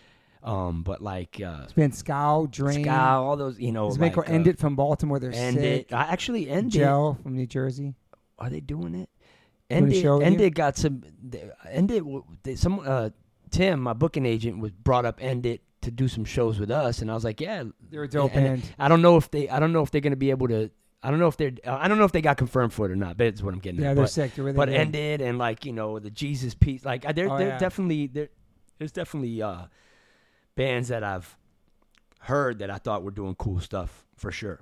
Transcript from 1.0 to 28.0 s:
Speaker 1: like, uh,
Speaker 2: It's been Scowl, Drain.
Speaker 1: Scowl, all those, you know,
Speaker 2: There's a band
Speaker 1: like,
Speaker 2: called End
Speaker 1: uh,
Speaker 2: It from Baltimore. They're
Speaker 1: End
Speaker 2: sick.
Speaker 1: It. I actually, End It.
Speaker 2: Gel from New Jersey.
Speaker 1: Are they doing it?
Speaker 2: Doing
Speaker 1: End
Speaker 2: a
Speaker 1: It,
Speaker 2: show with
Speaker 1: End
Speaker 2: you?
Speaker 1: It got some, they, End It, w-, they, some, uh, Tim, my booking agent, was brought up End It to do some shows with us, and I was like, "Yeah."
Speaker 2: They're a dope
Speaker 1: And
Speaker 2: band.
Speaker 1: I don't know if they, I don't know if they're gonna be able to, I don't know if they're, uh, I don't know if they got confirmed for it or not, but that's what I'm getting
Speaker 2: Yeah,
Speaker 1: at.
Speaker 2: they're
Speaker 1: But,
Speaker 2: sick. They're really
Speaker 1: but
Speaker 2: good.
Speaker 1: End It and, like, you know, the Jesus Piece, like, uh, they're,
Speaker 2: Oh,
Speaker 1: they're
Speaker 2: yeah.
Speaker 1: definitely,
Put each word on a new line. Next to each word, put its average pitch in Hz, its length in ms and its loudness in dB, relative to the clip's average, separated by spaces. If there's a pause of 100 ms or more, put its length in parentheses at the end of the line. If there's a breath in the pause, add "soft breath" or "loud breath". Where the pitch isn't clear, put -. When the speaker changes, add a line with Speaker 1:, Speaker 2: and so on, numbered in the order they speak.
Speaker 1:
like, 95 400 -10
uh, 82 220 -10
Speaker 2:
It's - 100 -20
been 147 180 4
Scowl, 151 540 0
Drain. 143 380 -2
Speaker 1:
Scowl, 131 420 4
all 143 100 0
those, 135 240 -4
you 120 120 -2
know, 110 140 0
Speaker 2:
There's 104 100 0
a 139 40 -2
band 165 160 2
Speaker 1:
like, - 100 0
Speaker 2:
called 165 100 0
End 165 120 6
Speaker 1:
uh, 180 40 6
Speaker 2:
It - 80 -2
from 143 160 0
Baltimore. 143 440 0
They're 123 140 -6
Speaker 1:
End 123 240 0
Speaker 2:
sick. 123 340 0
Speaker 1:
It. - 20 -10
I 127 100 0
actually, 180 460 -2
End 156 180 0
It. 214 100 0
Speaker 2:
Gel 143 460 4
from 131 120 -8
New 127 120 -4
Jersey. 135 480 -4 (420)
Speaker 1:
Are 120 120 -8
they 151 100 -8
doing 156 340 -8
it? 185 160 -10 (600 soft breath)
Speaker 2:
Doing 143 140 6
Speaker 1:
End 139 80 6
Speaker 2:
a - 40 6
Speaker 1:
It, 180 80 4
Speaker 2:
show 143 160 6
with 147 80 6
Speaker 1:
End 196 120 6
Speaker 2:
you? 202 60 6
Speaker 1:
It 165 80 4
got 147 240 0
some, 139 240 0 (220)
they, 101 260 -14 (180)
End 170 220 2
It, 226 100 2
w-, 139 240 -8 (200)
they, 135 120 -8
some, 185 300 0
uh, 127 240 0 (400)
Tim, 180 320 2
my 120 120 -2
booking 139 340 0
agent, 113 320 -2
was 110 120 -6
brought 123 340 0
up 117 140 -4
End 123 280 -4
It 120 140 -4 (200)
to 123 80 -6
do 123 180 -2
some 113 180 -4
shows 113 340 0
with 104 100 -4
us, 127 320 -2
and 110 80 -4
I 110 60 -4
was 113 80 -4
like, 113 180 -4
"Yeah." 180 220 -6 (280)
Speaker 2:
They're 151 120 -10
a 143 40 -8
dope 139 280 0
Speaker 1:
And 135 260 2
Speaker 2:
band. - 160 -12
Speaker 1:
I 139 100 2
don't 165 140 10
know 170 160 10
if - 140 2
they, 147 180 -2
I 131 100 -2
don't 160 140 2
know 160 80 2
if 139 100 -2
they're 147 100 0
gonna 139 140 0
be 135 160 0
able 131 180 0
to, 110 200 0 (320)
I 131 100 -6
don't 156 80 2
know 175 80 6
if 147 100 0
they're, 135 160 -2 (120)
uh, 127 140 -4
I 165 80 0
don't 214 120 4
know 214 60 10
if 180 60 4
they 165 100 0
got 147 160 2
confirmed 123 360 0
for 107 140 -2
it 90 40 -2
or 92 40 -4
not, 95 220 -4
but 120 80 4
that's 107 160 0
what 95 140 -4
I'm 95 40 -6
getting 90 220 -6
Speaker 2:
Yeah, 139 100 0
Speaker 1:
at. 139 40 2
Speaker 2:
they're 139 80 6
Speaker 1:
But, - 80 2
Speaker 2:
sick. 143 240 -2
They're 135 100 -6
really 139 120 -2
Speaker 1:
but 143 120 4
Speaker 2:
good. 135 60 0
Speaker 1:
End 151 200 0
It 151 260 -2
and, 123 180 -2
like, 117 260 -4
you 131 80 -8
know, 110 240 -6
the 107 140 -12
Jesus 131 420 -6
Piece, 135 320 2
like, 123 220 -4
uh, 156 60 -2
they're, 175 180 0
Speaker 2:
Oh, 139 60 -2
Speaker 1:
they're 139 120 0
Speaker 2:
yeah. 131 80 -6
Speaker 1:
definitely, 175 500 -2